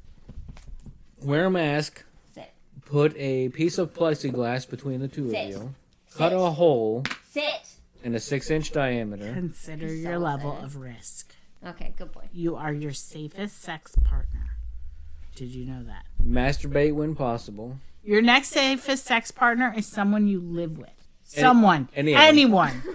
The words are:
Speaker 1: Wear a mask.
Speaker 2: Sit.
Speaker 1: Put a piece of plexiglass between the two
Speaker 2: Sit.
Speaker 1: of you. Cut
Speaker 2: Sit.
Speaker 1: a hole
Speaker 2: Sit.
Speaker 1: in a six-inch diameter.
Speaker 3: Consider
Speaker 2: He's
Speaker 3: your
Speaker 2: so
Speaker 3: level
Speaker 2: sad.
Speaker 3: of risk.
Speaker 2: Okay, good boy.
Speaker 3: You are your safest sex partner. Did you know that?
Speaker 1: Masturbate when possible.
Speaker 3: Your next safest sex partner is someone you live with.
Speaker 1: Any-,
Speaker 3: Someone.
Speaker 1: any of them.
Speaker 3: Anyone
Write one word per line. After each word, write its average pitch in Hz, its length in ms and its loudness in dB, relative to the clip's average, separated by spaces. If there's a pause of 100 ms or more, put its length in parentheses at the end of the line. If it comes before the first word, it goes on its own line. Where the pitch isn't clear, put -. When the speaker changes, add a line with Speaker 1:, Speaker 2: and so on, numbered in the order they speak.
(1200)
Speaker 1:
Wear 143 240 2
a 190 60 2
mask. 151 520 -2 (300)
Speaker 2:
Sit. - 180 -18 (340)
Speaker 1:
Put 147 320 2
a 131 320 -2
piece 160 280 -2
of 170 160 -2
plexiglass 127 760 -2
between 131 340 -8
the 135 60 -6
two 131 220 -6
Speaker 2:
Sit. 107 160 -4
Speaker 1:
of 101 60 -12
you. 113 240 -12 (400)
Cut 165 160 2
Speaker 2:
Sit. 185 80 2
Speaker 1:
a 180 120 2
hole 131 520 2 (260)
Speaker 2:
Sit. - 460 -6 (280)
Speaker 1:
in 120 120 -4
a 113 40 -4
six-inch 147 520 -4
diameter. 113 640 -4
Speaker 3:
Consider 160 540 -8
Speaker 2:
He's 160 160 -8
Speaker 3:
your 170 100 -6
Speaker 2:
so 175 60 -4
Speaker 3:
level 143 360 -4
Speaker 2:
sad. - 80 -12
Speaker 3:
of 135 140 -14
risk. - 580 -14 (280)
Speaker 2:
Okay, 170 320 -4
good 175 160 -6
boy. - 220 -8
Speaker 3:
You 170 220 -2
are 147 180 -4
your 147 200 -6
safest 156 680 -10
sex - 420 -12
partner. - 520 0 (800)
Did 127 140 -12
you 127 160 -10
know 127 180 -10
that? 113 220 -12 (200)
Speaker 1:
Masturbate 143 680 4
when 151 200 -2
possible. 117 640 -4 (240)
Speaker 3:
Your 208 200 4
next 240 280 6
safest 269 560 0
sex 233 240 0
partner 240 460 0
is 214 100 -4
someone 208 420 0
you 196 120 0
live 170 380 -6
with. 139 120 -16 (440)
Speaker 1:
Any-, 147 80 0
Speaker 3:
Someone. 208 540 8
Speaker 1:
any 147 180 2
of 196 60 8
them. 311 80 10
Speaker 3:
Anyone 202 540 6 (140)